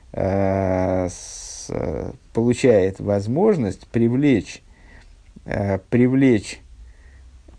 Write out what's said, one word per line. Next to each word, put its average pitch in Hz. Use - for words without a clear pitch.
э, 92
с-, -
э, -
получает 113
возможность 107
привлечь, 120
э, 98
привлечь, 127